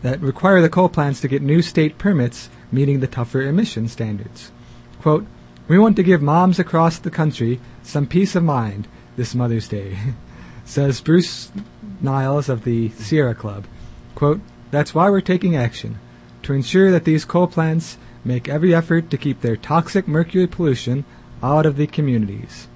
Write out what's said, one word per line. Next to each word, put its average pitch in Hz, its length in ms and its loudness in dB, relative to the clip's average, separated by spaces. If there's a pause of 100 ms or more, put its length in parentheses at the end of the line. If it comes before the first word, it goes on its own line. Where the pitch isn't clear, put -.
that 127 180 -4
require 185 400 4
the 165 80 6
coal 180 220 2
plants 143 320 -2
to 143 60 -2
get 139 140 0
new 151 200 4
state 156 360 0
permits 139 520 -2 (200)
meeting 139 300 2
the 127 80 -4
tougher 123 340 -4
emission 139 460 -2
standards. 107 640 -8 (480)
Quote, 156 260 0 (400)
"We 170 120 6
want 214 180 6
to 202 80 2
give 170 180 4
moms 175 380 4
across 165 380 0
the 165 120 -8
country 127 480 -2 (260)
some 147 220 -2
peace 190 300 0
of 170 80 2
mind 110 420 -2 (300)
this 123 180 -6
Mother's 117 340 -2
Day," 98 280 -8 (360)
<laughs> - 320 -20
says 139 360 -2
Bruce - 500 0 (500)
Niles 135 480 -2
of 120 160 -4
the 117 260 -2
Sierra 120 440 0
Club. 101 300 -10 (500)
Quote, 147 260 0 (300)
"That's 143 240 -2
why 170 160 4
we're 196 100 2
taking 180 360 0
action, 117 420 -4 (460)
to 143 80 -4
ensure 185 380 4
that 170 140 4
these 156 200 2
coal 175 220 2
plants 165 500 -2 (280)
make 123 240 -4
every 160 260 2
effort 165 360 0
to 147 60 -2
keep 131 240 -4
their 113 160 0
toxic 165 520 -2
mercury 170 400 0
pollution 139 560 -2 (380)
out 147 240 2
of 143 100 0
the 147 100 0
communities." 117 880 -4